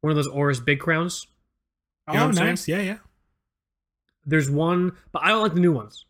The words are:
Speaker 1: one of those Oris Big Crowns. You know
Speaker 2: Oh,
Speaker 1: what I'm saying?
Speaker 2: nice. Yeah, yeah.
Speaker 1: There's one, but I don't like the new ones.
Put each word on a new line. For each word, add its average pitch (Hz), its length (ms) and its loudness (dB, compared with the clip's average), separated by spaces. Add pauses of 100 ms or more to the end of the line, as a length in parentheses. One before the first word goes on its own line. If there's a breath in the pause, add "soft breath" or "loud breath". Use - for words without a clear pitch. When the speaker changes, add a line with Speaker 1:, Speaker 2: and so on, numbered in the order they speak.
Speaker 1:
one 151 100 -2
of 151 60 2
those 147 100 0
Oris 139 340 -2
Big 139 200 0
Crowns. 170 460 -2 (800)
You 147 60 -6
know 147 60 2
Speaker 2:
Oh, - 40 4
Speaker 1:
what 156 60 2
I'm 214 40 2
saying? 165 140 2
Speaker 2:
nice. 175 200 -4
Yeah, 175 120 0
yeah. 202 180 -6 (1300)
Speaker 1:
There's 143 240 0
one, 175 420 0 (200 soft breath)
but - 100 -6
I 165 60 2
don't 220 140 2
like 196 120 0
the 175 60 2
new 175 120 6
ones. 110 380 -6